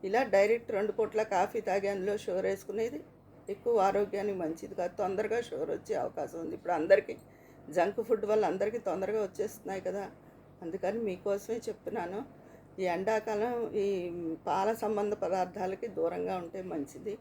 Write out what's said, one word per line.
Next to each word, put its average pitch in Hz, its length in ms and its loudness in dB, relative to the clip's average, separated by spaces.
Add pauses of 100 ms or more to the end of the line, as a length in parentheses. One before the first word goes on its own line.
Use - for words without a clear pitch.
ఇలా 208 180 4
డైరెక్ట్ 208 480 4
రెండు 208 220 0
పూట్ల 214 300 0
కాఫీ 202 380 2
తాగి 196 280 0
అందులో 202 280 0
షుగర్ 190 300 0
వేసుకునేది 220 580 -2 (440)
ఎక్కువ 220 320 2
ఆరోగ్యానికి 196 580 2
మంచిది 175 360 -4
కాదు, 180 220 -4
తొందరగా 208 440 0
షుగర్ 160 300 -4
వచ్చే - 240 -4
అవకాశం 165 460 -4
ఉంది. 156 140 -6
ఇప్పుడు 175 180 -4
అందరికీ 180 440 4 (540)
జంక్ 180 320 2
ఫుడ్ 214 220 2
వల్ల 214 220 4
అందరికీ 202 320 0
తొందరగా 196 440 0
వచ్చేస్తున్నాయి 196 580 -4
కదా, 190 300 -4 (520)
అందుకని 185 360 -2
మీకోసమే 202 580 -2
చెప్తున్నాను. 202 680 -6 (560)
ఈ 190 40 0
ఎండాకాలం 214 840 0
ఈ 196 400 0 (360)
పాల 190 260 2
సంబంధ 208 420 0
పదార్థాలకి 185 760 -2
దూరంగా 180 480 0
ఉంటే 175 260 -6
మంచిది 170 580 -6